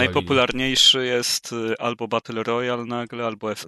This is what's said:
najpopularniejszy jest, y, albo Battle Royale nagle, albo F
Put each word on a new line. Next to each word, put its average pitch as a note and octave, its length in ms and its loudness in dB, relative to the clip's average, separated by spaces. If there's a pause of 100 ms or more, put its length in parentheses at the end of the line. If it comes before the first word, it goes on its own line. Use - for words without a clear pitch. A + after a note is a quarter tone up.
najpopularniejszy B2+ 960 4
jest, B2 480 -2
y, A2+ 260 -2
albo A#2+ 280 -4
Battle A2+ 360 -2
Royale A#2+ 420 -2
nagle, A#2+ 400 -6
albo A2 260 -4
F G#2 160 -8